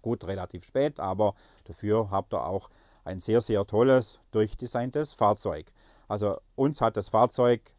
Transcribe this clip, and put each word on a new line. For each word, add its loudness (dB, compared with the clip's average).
Gut, -6
relativ -8
spät, -2
aber 0
dafür -2
habt -4
ihr -2
auch -6
ein -8
sehr, 2
sehr 0
tolles, 2
durchdesigntes -2
Fahrzeug. 0
Also -2
uns 0
hat 0
das -6
Fahrzeug 4